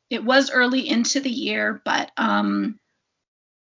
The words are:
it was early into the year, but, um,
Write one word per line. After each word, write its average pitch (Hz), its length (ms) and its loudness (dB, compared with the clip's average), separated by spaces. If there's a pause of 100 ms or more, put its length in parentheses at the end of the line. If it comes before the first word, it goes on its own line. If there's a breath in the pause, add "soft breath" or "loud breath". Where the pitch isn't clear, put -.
it 220 160 -6
was 254 260 4
early 254 380 2
into 233 320 0
the 277 100 -4
year, 214 540 -4
but, - 320 -2
um, 104 640 0 (880)